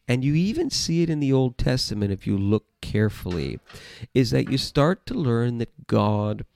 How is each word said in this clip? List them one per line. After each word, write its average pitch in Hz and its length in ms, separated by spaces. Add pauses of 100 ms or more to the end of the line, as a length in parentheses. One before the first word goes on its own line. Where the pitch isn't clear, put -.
and 127 160
you 143 100
even 226 360
see 165 320
it 165 80
in 151 100
the 135 120
Old 131 240
Testament 104 540
if 95 160
you 104 100
look 101 280 (160)
carefully, 92 800 (540)
is 123 160
that 131 200
you 131 80
start 151 480
to - 80
learn 120 440
that - 280
God 104 580 (120)